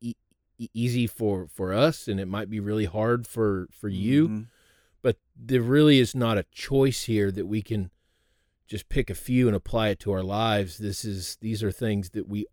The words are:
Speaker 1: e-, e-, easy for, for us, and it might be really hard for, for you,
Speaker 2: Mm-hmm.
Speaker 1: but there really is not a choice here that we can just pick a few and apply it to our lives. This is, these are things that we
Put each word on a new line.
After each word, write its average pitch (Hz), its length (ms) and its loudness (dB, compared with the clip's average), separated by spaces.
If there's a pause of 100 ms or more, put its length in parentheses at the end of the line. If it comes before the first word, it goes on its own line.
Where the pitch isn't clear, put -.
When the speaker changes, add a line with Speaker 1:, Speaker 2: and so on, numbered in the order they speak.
Speaker 1:
e-, 117 140 -8 (420)
e-, 117 160 -10
easy 120 320 0
for, 101 420 -2
for 92 240 -6
us, 139 360 0
and 98 120 -2
it 95 60 -6
might 101 240 -6
be 107 100 -4
really 104 260 -2
hard 117 400 -2
for, 101 440 -2
for - 180 -10
you, 117 400 2
Speaker 2:
Mm-hmm. 107 140 -6 (600)
Speaker 1:
but 123 140 0 (200)
there 120 260 0
really 143 360 8
is 120 160 4
not 117 240 2
a - 140 -2
choice 135 520 0
here 104 280 2
that 95 140 -4
we 107 160 -2
can 101 280 -4 (760)
just - 220 -12
pick 131 220 -2
a 98 40 -6
few 127 320 2
and 104 100 2
apply 110 320 0
it 98 120 -2
to 101 120 -2
our 95 100 -2
lives. 104 560 -2
This 104 260 -6
is, 95 360 -8
these 110 220 -4
are 101 100 0
things 101 380 -4
that 104 180 -6
we 104 240 -6